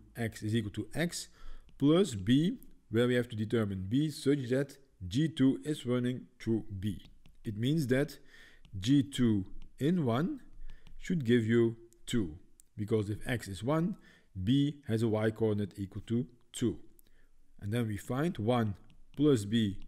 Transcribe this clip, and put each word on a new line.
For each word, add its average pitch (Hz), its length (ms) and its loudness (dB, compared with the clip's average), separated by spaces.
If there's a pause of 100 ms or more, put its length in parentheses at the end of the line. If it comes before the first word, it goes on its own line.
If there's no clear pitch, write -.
(160)
X 113 260 -6
is 107 140 -2
equal 101 160 -2
to - 200 -8
X 165 360 -4 (500)
plus 151 380 4
B, 139 420 2 (320)
where 117 160 4
we 123 80 2
have 123 140 2
to 113 80 -10
determine 104 520 -2
B 147 220 2
such 139 380 0
that 135 280 -2 (300)
G 135 220 2
two 131 360 4
is 151 220 -4
running 123 360 -2 (180)
through 110 240 0 (160)
B. 101 260 -4 (380)
It 104 120 -6
means 139 320 0
that 135 300 0 (600)
G 131 240 4
two 110 400 2 (340)
in 160 260 2
one 156 360 0 (580)
should 165 260 -2
give 117 220 4
you 117 300 4 (280)
two, 85 320 -2 (400)
because 107 320 0
if 101 180 -6
X 120 220 -4
is 98 160 -10
one, 165 320 0 (480)
B 143 320 2 (100)
has 110 160 0
a 120 60 2
Y 107 220 2
coordinate 107 480 0
equal 101 280 -8
to 120 200 0 (260)
two. - 260 -2 (800)
And 104 140 -6
then 117 160 -2
we 104 80 -4
find 135 400 -4
one 110 380 0 (420)
plus 135 300 4
B 104 420 0